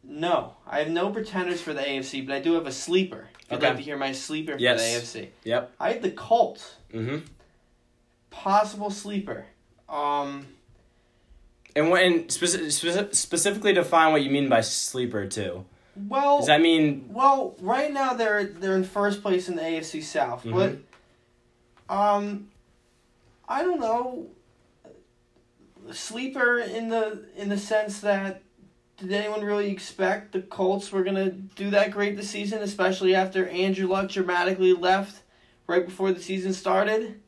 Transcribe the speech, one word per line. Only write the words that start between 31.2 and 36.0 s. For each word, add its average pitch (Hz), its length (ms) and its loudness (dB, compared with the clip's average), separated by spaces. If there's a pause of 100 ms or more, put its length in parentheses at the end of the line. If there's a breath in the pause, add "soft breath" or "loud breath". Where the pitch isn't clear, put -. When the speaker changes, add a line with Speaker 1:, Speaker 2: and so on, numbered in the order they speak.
Speaker 1:
do - 380 -8
that 202 220 4
great 202 260 -2
this 202 120 -8
season, 208 320 -6
especially 190 540 2
after 190 320 0
Andrew 190 400 0
Luck 190 220 0
dramatically 185 640 2
left 185 480 0 (440 soft breath)
right 175 200 2
before 190 260 -2